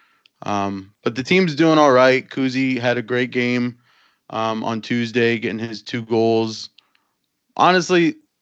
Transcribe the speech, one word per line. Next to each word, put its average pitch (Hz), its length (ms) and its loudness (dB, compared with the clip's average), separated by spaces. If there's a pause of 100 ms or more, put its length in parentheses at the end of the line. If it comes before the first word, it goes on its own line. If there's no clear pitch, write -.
(420)
Um, 98 500 -6 (120)
but 120 100 -4
the 131 80 -6
team's 180 320 0
doing 160 240 4
all 147 140 6
right. 127 360 4
Kuzi 131 520 -2
had 120 180 0
a 120 40 -4
great 123 280 -4
game, 123 480 -2 (520)
um, 110 340 -4
on 113 160 -4
Tuesday, 117 580 -2
getting 110 220 -6
his 113 220 -8
two 120 200 -8
goals. 113 680 0 (840)
Honestly, 170 600 2 (260)